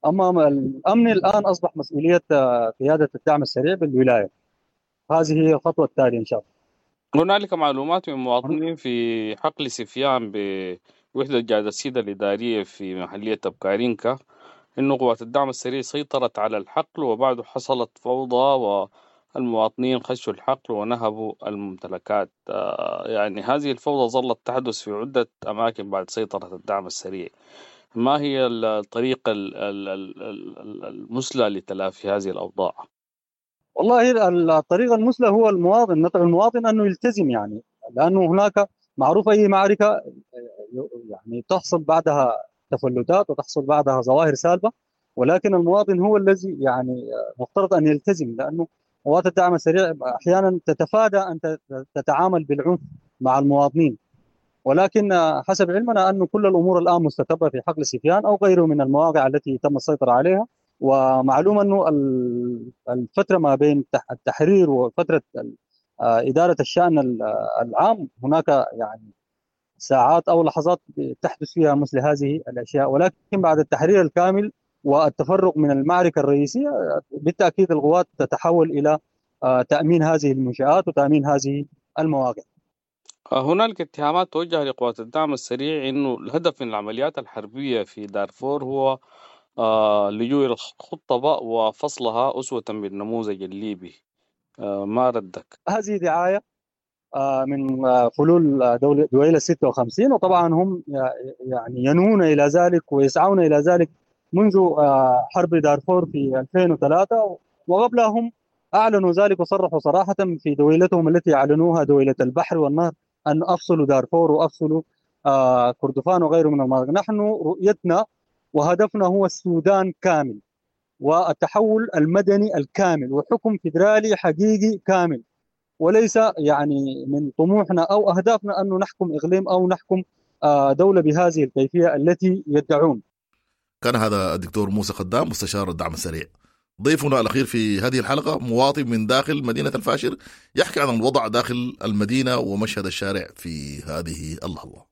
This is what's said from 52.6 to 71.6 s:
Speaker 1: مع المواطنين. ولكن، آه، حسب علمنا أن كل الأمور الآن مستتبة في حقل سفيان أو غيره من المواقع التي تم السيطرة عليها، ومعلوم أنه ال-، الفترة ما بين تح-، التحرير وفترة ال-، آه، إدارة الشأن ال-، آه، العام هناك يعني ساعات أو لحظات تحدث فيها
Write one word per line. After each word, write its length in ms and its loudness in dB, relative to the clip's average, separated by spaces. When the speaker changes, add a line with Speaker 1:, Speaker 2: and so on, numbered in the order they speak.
Speaker 1:
مع 180 2
المواطنين. 580 2
ولكن، 460 2
آه، 300 2
حسب 300 0
علمنا 380 2
أن 160 0
كل 200 0
الأمور 340 4
الآن 240 2
مستتبة 460 0
في 180 -8
حقل 180 -4
سفيان 400 0
أو 180 2
غيره 220 6
من 160 2
المواقع 460 2
التي 300 -2
تم 180 -2
السيطرة 360 0
عليها، 360 2
ومعلوم 800 4
أنه 280 2
ال-، 840 -2
الفترة 480 -2
ما 180 2
بين 360 2
تح-، 200 -4
التحرير 580 2
وفترة 520 0
ال-، 200 -10
آه، 180 2
إدارة 400 2
الشأن 400 2
ال-، 220 -2
آه، 400 -4
العام 460 0
هناك 240 0
يعني 380 -12
ساعات 520 2
أو 140 4
لحظات 380 0
تحدث 320 -6
فيها 220 2